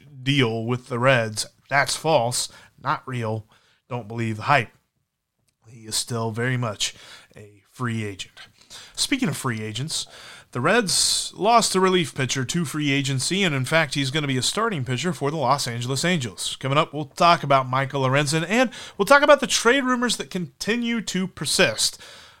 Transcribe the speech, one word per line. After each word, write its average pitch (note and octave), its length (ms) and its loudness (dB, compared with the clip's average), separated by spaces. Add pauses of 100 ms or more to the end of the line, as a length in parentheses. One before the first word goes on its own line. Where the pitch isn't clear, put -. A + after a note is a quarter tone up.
(220)
deal A#2+ 440 0
with B2 220 -4
the A#2+ 120 -4
Reds. A#2 460 2 (240)
That's C3+ 260 2
false. B2+ 540 0 (320)
Not C#3+ 260 -4
real. A2+ 380 -4 (420)
Don't A#2+ 200 -8
believe A2+ 300 -4
the G#2+ 60 -10
hype. C3 280 2 (1000)
He A2+ 160 -20
is G#2+ 100 -8
still A2+ 360 -4
very A#2+ 260 -2
much A#2 380 -4 (400)
a G#2 260 -20 (100)
free A2+ 320 -4
agent. G2 300 -10 (640)
Speaking B3+ 340 0
of - 80 -4
free A2+ 240 -4
agents, A2 460 -6 (440)
the B2 100 -6
Reds F#3 760 0
lost G#3+ 400 4
a F#3+ 40 4
relief F#3 360 2
pitcher C3 300 -2
to E3+ 200 -2
free D3 260 -2
agency, C#3 520 0
and E3 100 2
in C3 120 0
fact, D#3+ 280 2
he's C3+ 180 -2
gonna D3 160 -2
be C3 100 0
a A#2+ 40 -2
starting G3 440 -2
pitcher C3+ 280 -2
for C#3 160 -2
the D#3+ 80 -2
Los C3+ 300 2
Angeles B2 360 -4
Angels. D3 560 -2
Coming C3+ 180 0
up, E3 160 0
we'll D3+ 120 -6
talk E3+ 380 4
about C3+ 260 4
Michael C3+ 320 -2
Lorenzen, C#3+ 460 2
and A#3+ 240 2 (260)
we'll G3+ 80 0
talk C#4 160 8
about C#4+ 200 6
the C#4 60 -2
trade C4 360 2
rumors B3 340 0
that - 120 -8
continue A#3 720 -4
to F#3 260 -2
persist - 760 0 (400)